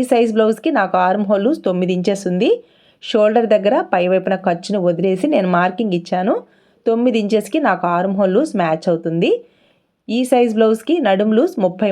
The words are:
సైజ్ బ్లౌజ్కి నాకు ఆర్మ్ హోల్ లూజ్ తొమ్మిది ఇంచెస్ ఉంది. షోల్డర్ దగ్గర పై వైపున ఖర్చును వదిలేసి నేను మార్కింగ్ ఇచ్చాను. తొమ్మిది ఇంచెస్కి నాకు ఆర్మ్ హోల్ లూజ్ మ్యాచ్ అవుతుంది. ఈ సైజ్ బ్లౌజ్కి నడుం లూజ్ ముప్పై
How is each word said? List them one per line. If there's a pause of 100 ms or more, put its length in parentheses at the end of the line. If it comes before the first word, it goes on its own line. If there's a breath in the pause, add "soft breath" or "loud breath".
సైజ్
బ్లౌజ్కి (100)
నాకు (100)
ఆర్మ్
హోల్
లూజ్ (100)
తొమ్మిది
ఇంచెస్
ఉంది. (580 soft breath)
షోల్డర్
దగ్గర (180)
పై (100)
వైపున (100)
ఖర్చును
వదిలేసి
నేను
మార్కింగ్
ఇచ్చాను. (560 soft breath)
తొమ్మిది
ఇంచెస్కి
నాకు (100)
ఆర్మ్
హోల్
లూజ్
మ్యాచ్
అవుతుంది. (840 soft breath)
ఈ (120)
సైజ్
బ్లౌజ్కి (120)
నడుం
లూజ్ (100)
ముప్పై